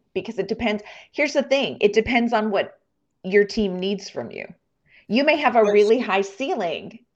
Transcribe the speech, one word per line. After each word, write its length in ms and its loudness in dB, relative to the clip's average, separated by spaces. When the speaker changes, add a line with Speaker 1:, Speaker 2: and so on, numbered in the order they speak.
Speaker 1:
because 260 -6
it 100 -4
depends. 340 -2
Here's 200 0
the 100 2
thing. 380 -2
It 140 4
depends 400 2
on 160 0
what 280 -4
your 200 4
team 340 -2
needs 320 -6
from 200 -10
you. 160 -12
You 160 2
may 140 4
have 180 0
a 80 6
Speaker 2:
But 80 4
Speaker 1:
really 260 6
high 220 0
ceiling, 760 -6